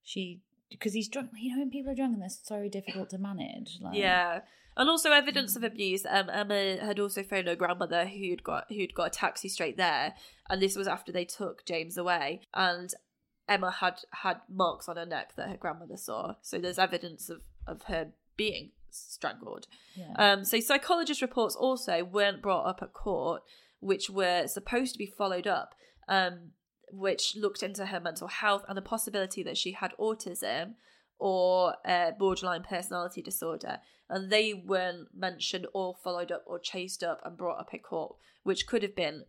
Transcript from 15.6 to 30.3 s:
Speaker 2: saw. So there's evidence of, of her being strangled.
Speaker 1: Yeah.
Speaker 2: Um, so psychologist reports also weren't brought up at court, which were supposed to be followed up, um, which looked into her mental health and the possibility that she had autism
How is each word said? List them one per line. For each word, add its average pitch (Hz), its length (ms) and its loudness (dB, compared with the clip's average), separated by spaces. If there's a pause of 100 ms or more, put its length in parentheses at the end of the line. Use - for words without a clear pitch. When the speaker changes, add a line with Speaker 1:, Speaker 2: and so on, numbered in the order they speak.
Speaker 2:
saw. - 440 -6
So - 160 -6
there's 180 220 -2
evidence 175 500 -2
of, 165 140 -14 (240)
of - 160 -10
her 160 300 -4 (240)
being 214 340 -2 (180)
strangled. - 800 -10 (280)
Speaker 1:
Yeah. 175 220 -14
Speaker 2:
Um, 202 280 8
so 226 160 4
psychologist 285 600 4
reports 240 340 2
also 240 500 2
weren't 190 360 2
brought 190 240 2
up - 160 -2
at - 120 -10
court, 165 500 0 (380)
which 190 280 0
were 180 380 2
supposed 247 460 -2
to - 40 -14
be 208 80 -6
followed 190 420 -2
up, - 280 -2 (320)
um, 175 460 0 (380)
which 190 440 0
looked 202 280 -2
into 196 240 -6
her 190 120 -4
mental 170 300 -6
health 202 400 2
and 196 80 -4
the 190 40 -6
possibility 196 600 -4
that - 140 -4
she 185 160 -2
had 190 260 -4
autism 196 760 -2 (440)